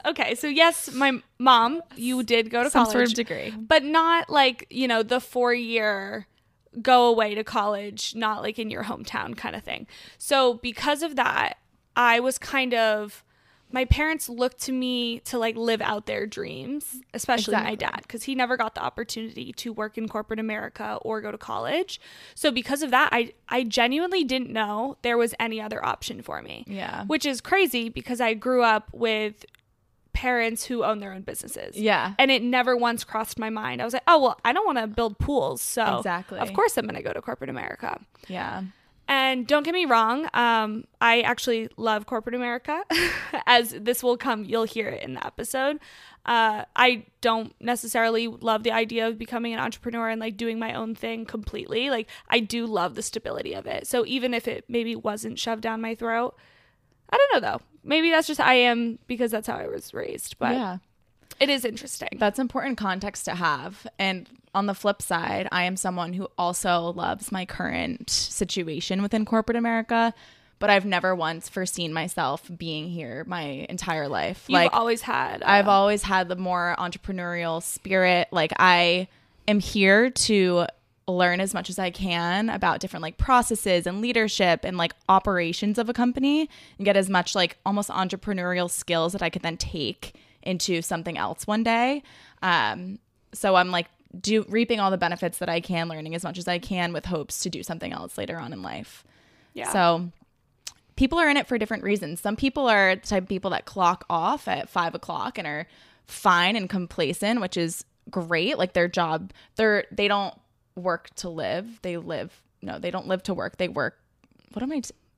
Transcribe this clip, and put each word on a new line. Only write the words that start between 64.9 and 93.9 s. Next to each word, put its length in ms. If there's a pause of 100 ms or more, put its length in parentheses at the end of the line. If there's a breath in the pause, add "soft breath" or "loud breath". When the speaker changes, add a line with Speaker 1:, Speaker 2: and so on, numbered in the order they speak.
Speaker 2:
side, 520
I 100
am 140
someone 380
who 120 (100)
also 440 (160)
loves 340
my 160
current 640
situation 920
within 220
corporate 320
America, 580 (440 soft breath)
but 120
I've 160
never 280
once 340
foreseen 440
myself 640
being 320
here 400
my 400
entire 400
life. 400
Speaker 1:
You've 60
Speaker 2:
Like, 200
Speaker 1:
always 280
had, 420
Speaker 2:
I've 240
Speaker 1:
uh, 40
Speaker 2:
always 300
had 260
the 80
more 420
entrepreneurial 840
spirit. 720
Like, 260
I 480 (400 soft breath)
am 140
here 500
to 560 (420)
learn 320
as 140
much 160
as 80
I 120
can 580
about 320
different, 220
like, 160
processes 680
and 140
leadership 640
and, 140
like, 140 (160)
operations 720
of 120
a 20
company 560 (300 loud breath)
and 80
get 100
as 140
much, 240
like, 320
almost 240
entrepreneurial 800
skills 420
that 100
I 80
could 120
then 160
take 560 (320 soft breath)
into 340
something 380
else 280
one 160
day. 400 (400 loud breath)
Um, 560 (360)
so 220
I'm, 140
like, 180 (300)